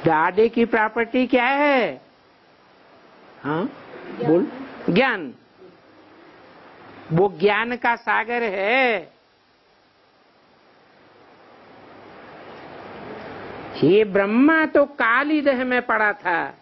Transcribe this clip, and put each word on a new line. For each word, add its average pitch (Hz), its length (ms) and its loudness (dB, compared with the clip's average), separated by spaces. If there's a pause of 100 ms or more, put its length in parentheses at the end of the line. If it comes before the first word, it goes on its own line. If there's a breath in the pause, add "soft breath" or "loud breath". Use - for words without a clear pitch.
डाडे 180 440 4
की 233 180 2
प्रॉपर्टी 226 600 0
क्या 240 200 2
है? 269 540 0 (1400)
हाँ, 156 220 -4 (560)
बोल। 165 260 2 (440)
ज्ञान। 190 420 0 (1800)
वो 175 160 4 (120)
ज्ञान 214 360 2
का 240 220 0
सागर 220 460 -2
है। 208 680 0 (4000)
ये 196 240 6
ब्रह्मा 226 600 4
तो 302 160 4 (120)
काली 277 460 0
देह 262 220 0
में 254 180 0
पड़ा 214 320 0
था। 165 480 -4